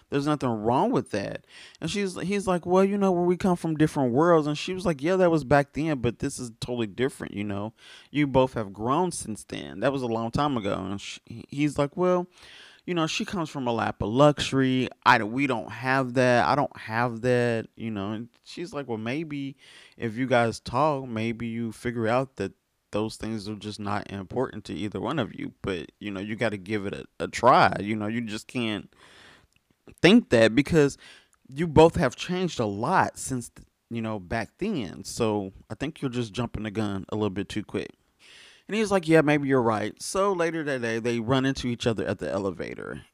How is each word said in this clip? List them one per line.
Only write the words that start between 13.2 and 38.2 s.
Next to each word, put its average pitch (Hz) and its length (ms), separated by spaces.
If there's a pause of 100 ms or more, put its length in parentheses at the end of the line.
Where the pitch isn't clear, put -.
comes 175 260
from 131 180
a 120 40
lap 104 300
of 101 80
luxury. 131 800 (160)
I, 120 180
we 127 240
don't 110 240
have 127 440
that. 123 320
I 131 80
don't 143 200
have 113 460
that," 120 540
you 113 160
know? 101 200
And 113 180 (140)
she's 160 300
like, 139 140
"Well, 117 100
maybe 139 580 (420)
if 113 200
you 131 100
guys 117 320
talk, 135 480
maybe 117 400
you 113 240
figure 117 360
out 127 300
that 98 160 (380)
those 107 260
things 107 300
are 107 80
just 101 240
not 101 320
important 101 540
to - 80
either 95 260
one 127 200
of 104 160
you. - 260
But, 92 380
you 104 100
know, 98 100
you 107 160
gotta 107 220
give 98 300
it 95 80
a, 67 100 (140)
a 87 80
try. 127 520
You 104 160
know, 104 120
you 117 140
just 107 260
can't 110 440 (1080)
think 202 280
that 113 260
because 143 420 (500)
you 143 200
both 160 280
have 143 200
changed 180 440
a 120 60
lot 120 540
since, 123 300
th-, - 180 (240)
you 117 100
know, 110 180
back 101 380
then. 160 460
So 104 480 (180)
I 110 60
think 147 260
you're 139 80
just 117 240
jumping 117 300
the 110 80
gun 98 380
a 107 60
little 107 140
bit 95 200
too 104 140
quick." - 280 (760)